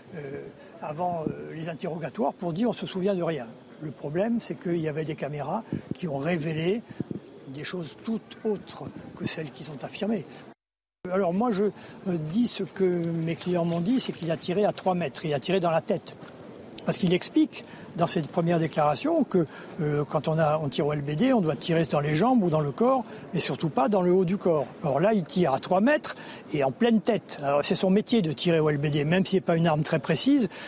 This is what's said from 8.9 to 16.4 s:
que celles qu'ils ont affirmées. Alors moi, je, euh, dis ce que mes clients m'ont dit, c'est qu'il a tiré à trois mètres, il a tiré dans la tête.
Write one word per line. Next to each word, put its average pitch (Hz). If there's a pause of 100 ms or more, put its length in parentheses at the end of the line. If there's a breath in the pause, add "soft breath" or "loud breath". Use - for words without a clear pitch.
que 180
celles 156
qu'ils 156
ont 143
affirmées. 196 (880 loud breath)
Alors 185
moi, 240
je, 202
euh, 196 (360 loud breath)
dis 175
ce -
que 185
mes 165
clients 175
m'ont 170
dit, 233
c'est -
qu'il 165
a 156
tiré 190
à 143
trois -
mètres, 165
il 151
a 143
tiré 185
dans 175
la 160
tête. - (640)